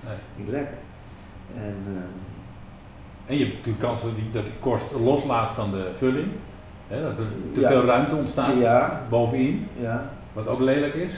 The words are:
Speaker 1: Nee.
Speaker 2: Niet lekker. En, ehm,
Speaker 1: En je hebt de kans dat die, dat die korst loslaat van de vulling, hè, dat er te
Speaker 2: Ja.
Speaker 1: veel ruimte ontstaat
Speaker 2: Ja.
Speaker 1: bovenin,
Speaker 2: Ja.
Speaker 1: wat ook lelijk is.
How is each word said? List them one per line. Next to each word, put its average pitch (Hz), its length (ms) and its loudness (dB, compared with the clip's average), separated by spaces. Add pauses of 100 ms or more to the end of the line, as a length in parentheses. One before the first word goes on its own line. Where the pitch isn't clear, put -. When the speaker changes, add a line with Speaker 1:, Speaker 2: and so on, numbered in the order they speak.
Speaker 1:
Nee. 107 100 -8 (220)
Speaker 2:
Niet 101 120 -8
lekker. 143 280 -4 (800)
En, 104 200 -6 (100)
ehm, 92 320 -8 (1080)
Speaker 1:
En 135 120 0
je 127 80 4
hebt - 180 -6
de 113 120 0
kans 117 260 0
dat 113 120 -2
die, 110 160 -4
dat 110 140 -2
die 104 160 -8
korst 117 320 0
loslaat 123 640 2
van 101 160 -2
de 95 220 -2
vulling, 135 360 2 (600)
hè, 120 140 -4
dat 143 160 -4
er 110 80 -2 (260)
te - 80 0
Speaker 2:
Ja. 127 80 6
Speaker 1:
veel 127 160 8
ruimte 143 320 6
ontstaat 131 400 2
Speaker 2:
Ja. 120 520 6
Speaker 1:
bovenin, 131 580 2 (140)
Speaker 2:
Ja. 117 300 -2 (220)
Speaker 1:
wat 110 140 -6
ook 127 140 0
lelijk 143 340 4
is. 180 240 -2